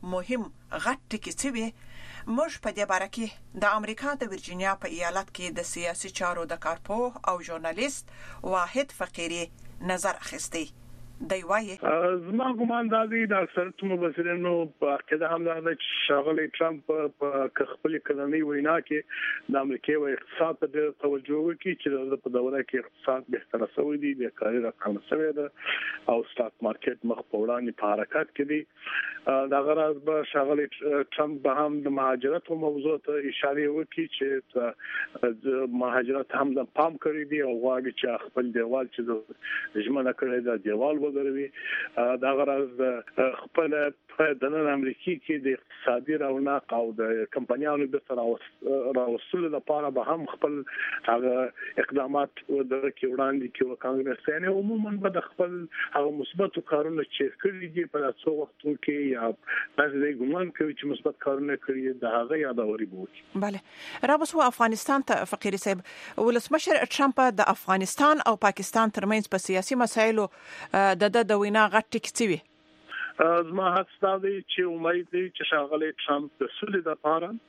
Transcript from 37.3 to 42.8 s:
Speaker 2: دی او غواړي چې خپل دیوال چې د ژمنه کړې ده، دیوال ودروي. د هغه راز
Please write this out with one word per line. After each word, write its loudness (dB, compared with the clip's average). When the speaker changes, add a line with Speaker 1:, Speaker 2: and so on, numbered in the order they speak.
Speaker 2:
دی 0
او 0
غواړي 2
چې 0
خپل -2
دیوال 0
چې -6
د -4
ژمنه 0
کړې 0
ده، 2
دیوال 2
ودروي. -2
د 0
هغه 2
راز 0